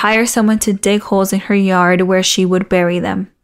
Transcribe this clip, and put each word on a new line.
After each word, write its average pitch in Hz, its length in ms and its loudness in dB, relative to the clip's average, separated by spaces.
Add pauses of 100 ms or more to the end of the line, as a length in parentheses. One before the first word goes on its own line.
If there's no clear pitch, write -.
hire 220 220 2
someone 220 340 0
to 214 140 -2
dig 202 300 0
holes 196 280 0
in 196 80 -2
her 202 160 -2
yard 185 460 2
where 185 200 2
she 185 240 0
would 185 220 0
bury 175 320 0
them. 190 320 -6 (120)